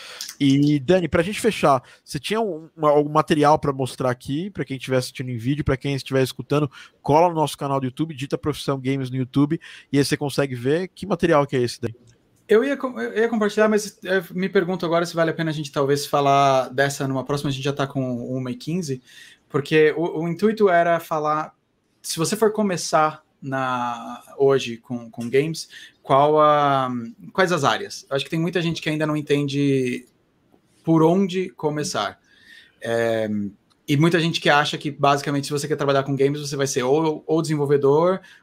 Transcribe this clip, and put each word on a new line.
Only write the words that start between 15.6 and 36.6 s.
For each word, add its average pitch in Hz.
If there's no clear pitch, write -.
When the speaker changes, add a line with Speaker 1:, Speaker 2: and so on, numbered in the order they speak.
Speaker 2:
talvez 143
falar 139
dessa 139
numa 131
próxima, 143
a 135
gente 131
já 139
tá 139
com 139
uma 127
e 123
quinze, 151
porque 151
o, 160
o 170
intuito 208
era 170
falar: 151
se -
você 165
for 214
começar 165
na, 123
hoje 127
com, 117
com 120
games, 151
qual 147
a, 143
quais 185
as 156
áreas? 104
Eu 139
acho 139
que -
tem 165
muita 175
gente 165
que 165
ainda 156
não 151
entende 139
por 160
onde 185
começar. 139
É, 117
e 147
muita 170
gente 165
que 175
acha 147
que, 147
basicamente, 143
se 147
você 147
quer 147
trabalhar 139
com 139
games, 143
você 147
vai 139